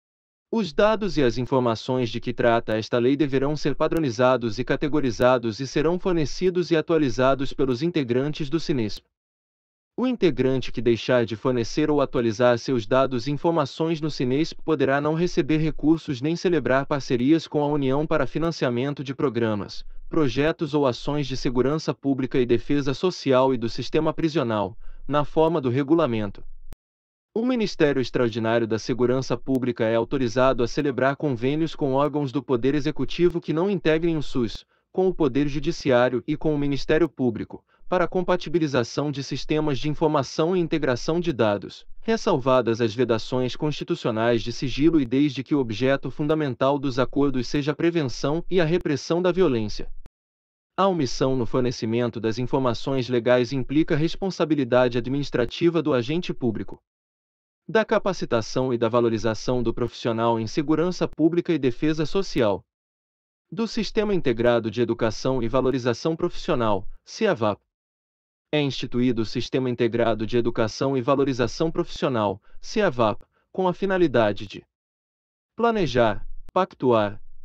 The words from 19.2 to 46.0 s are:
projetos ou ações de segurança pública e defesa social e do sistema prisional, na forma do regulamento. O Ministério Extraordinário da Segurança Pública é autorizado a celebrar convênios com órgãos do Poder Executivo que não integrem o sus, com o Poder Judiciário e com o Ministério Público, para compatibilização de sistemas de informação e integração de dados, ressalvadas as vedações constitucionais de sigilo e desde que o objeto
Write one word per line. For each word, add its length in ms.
projetos 640
ou 140
ações 400
de 100
segurança 560
pública 460
e 80
defesa 480
social 580
e 60
do 100
sistema 460
prisional, 640
na 200
forma 340
do 80
regulamento. 760
O 100
Ministério 560
Extraordinário 640
da 120
Segurança 580
Pública 480
é 100
autorizado 680
a 60
celebrar 480
convênios 580
com 180
órgãos 400
do 100
Poder 320
Executivo 680
que 100
não 180
integrem 460
o 60
sus, 440
com 160
o 80
Poder 340
Judiciário 800
e 80
com 200
o 40
Ministério 520
Público, 540
para 200
compatibilização 1000
de 120
sistemas 560
de 100
informação 680
e 40
integração 600
de 100
dados, 560
ressalvadas 800
as 140
vedações 600
constitucionais 880
de 80
sigilo 480
e 60
desde 380
que 120
o 40
objeto 520